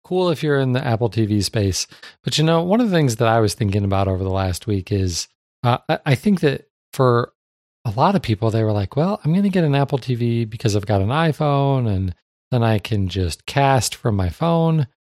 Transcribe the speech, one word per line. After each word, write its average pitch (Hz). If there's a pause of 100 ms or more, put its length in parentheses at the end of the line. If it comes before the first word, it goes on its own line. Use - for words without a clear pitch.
cool 180
if 151
you're 147
in 131
the 127
Apple 117
T 110
V 104
space. 98 (380)
But, 135
you 151
know, 165
one 190
of 240
the 180
things 135
that 117
I 113
was 107
thinking 101
about 98
over 95
the 92
last 92
week 98
is, 95 (340)
uh, 123 (140)
I, 160
I 143
think 202
that 139 (240)
for 123 (500)
a 117
lot 147
of -
people, 110
they 110
were 107
like, 101
"Well, 180
I'm 151
gonna 202
get 185
an 143
Apple 139
T 127
V 117
because 110
I've 104
got 101
an 98
iPhone, 139
and 95 (360)
then 120
I 110
can 98
just 87
cast 135
from 110
my 92
phone, 165 (260)